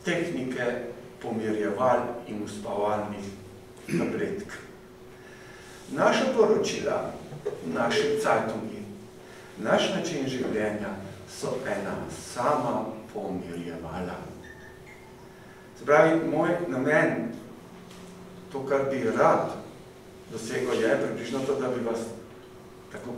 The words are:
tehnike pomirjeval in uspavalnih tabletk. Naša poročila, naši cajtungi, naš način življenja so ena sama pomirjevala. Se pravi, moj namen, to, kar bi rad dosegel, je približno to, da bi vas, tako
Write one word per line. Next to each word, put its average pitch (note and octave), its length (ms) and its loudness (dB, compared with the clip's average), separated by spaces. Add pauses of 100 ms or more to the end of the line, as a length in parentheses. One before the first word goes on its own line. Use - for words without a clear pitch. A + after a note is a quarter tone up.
tehnike C#3 600 0 (560)
pomirjeval G#2+ 1080 2
in G#2 160 -4
uspavalnih G#2 800 -2 (600)
tabletk. - 680 0 (1400)
Naša A3 340 6 (120)
poročila, - 760 4 (520)
naši - 560 4
cajtungi, - 600 2 (760)
naš E3+ 360 4
način C#3+ 340 0
življenja G#2+ 680 0 (320)
so - 240 -4 (120)
ena G2 300 -2 (380)
sama A#2+ 520 2 (280)
pomirjevala. F2 1040 -4 (1600)
Se B2+ 60 -10
pravi, D#3+ 340 8 (120)
moj - 260 4 (100)
namen, C3+ 640 4 (1200)
to, C3+ 140 -6
kar - 240 4
bi B2 140 0
rad - 500 6 (800)
dosegel, B2 500 0
je - 200 6
približno - 440 -2
to, C3+ 140 2
da B2+ 100 2
bi A#2+ 160 0
vas, A#2 140 0 (920)
tako A#2+ 260 -8